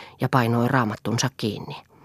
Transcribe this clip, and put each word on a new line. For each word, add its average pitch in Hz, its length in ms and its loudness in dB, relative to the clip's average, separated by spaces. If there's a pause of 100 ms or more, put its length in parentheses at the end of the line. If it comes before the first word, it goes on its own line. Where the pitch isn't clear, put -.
(200)
ja 131 80 0
painoi 117 400 2
raamattunsa 117 680 0
kiinni. - 400 -6 (280)